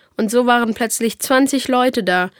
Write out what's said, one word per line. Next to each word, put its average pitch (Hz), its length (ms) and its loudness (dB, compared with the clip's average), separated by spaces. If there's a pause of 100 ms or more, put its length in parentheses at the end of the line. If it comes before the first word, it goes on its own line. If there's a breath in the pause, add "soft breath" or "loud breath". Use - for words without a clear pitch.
(180 soft breath)
Und 214 140 -2
so 240 160 2
waren 233 260 2
plötzlich 226 460 -4
zwanzig 269 480 0
Leute 254 360 0
da. 180 360 0